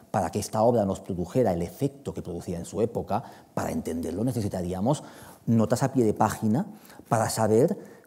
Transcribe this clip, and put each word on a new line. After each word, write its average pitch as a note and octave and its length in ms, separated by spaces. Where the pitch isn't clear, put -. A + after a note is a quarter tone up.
para F2+ 180
que - 80
esta A2 240
obra A#2 240
nos F#2+ 140
produjera F#2+ 520
el E2+ 120
efecto F#2+ 500
que F2 80
producía E2+ 380
en D#2+ 60
su F#2+ 160
época, A2 420
para - 160
entenderlo E2 520
necesitaríamos G2+ 800
notas A2+ 340
a C3 120
pie B2 120
de G#2 80
página A2 540
para A2 200
saber A2+ 460